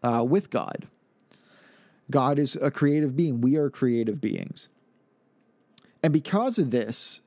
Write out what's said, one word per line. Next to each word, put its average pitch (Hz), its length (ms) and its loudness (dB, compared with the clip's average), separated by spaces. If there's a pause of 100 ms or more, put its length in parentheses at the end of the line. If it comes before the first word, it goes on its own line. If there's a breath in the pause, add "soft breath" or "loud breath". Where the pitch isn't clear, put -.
uh, 117 200 2
with 160 260 0
God. - 360 -6 (1200 soft breath)
God 139 300 2
is 143 160 0
a 139 160 0
creative 143 460 0
being. 143 240 0
We 131 160 4
are 147 120 0
creative 120 520 0
beings. - 480 -6 (1400 soft breath)
And 160 80 4
because 214 460 0
of 143 120 2
this 117 560 -2